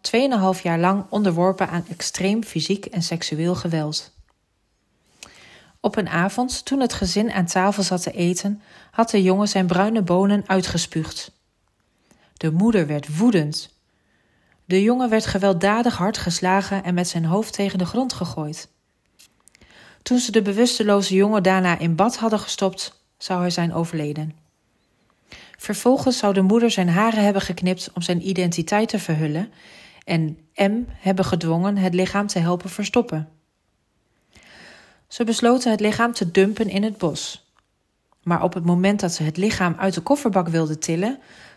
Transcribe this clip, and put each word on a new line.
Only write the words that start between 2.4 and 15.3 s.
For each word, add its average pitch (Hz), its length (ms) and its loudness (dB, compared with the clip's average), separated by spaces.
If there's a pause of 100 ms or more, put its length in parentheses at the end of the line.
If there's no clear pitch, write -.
fysiek 196 420 -4
en 180 160 -4
seksueel 165 540 -2
geweld. 156 560 -4 (1700)
Op 208 160 -4
een 185 140 -2
avond, 196 560 -2
toen 277 140 -2
het 240 140 0
gezin 202 380 -2
aan 185 140 0
tafel 196 380 0
zat 180 180 -2
te - 100 -8
eten, 185 500 -2 (300)
had 226 180 0
de 202 140 4
jongen 190 240 4
zijn 190 180 0
bruine 202 360 2
bonen 190 440 2
uitgespuugd. - 840 -2 (1040)
De 160 180 -4
moeder 190 360 2
werd 151 300 -4
woedend. 175 580 0 (880)
De 190 180 2
jongen 247 260 2
werd 220 160 2
gewelddadig 202 720 2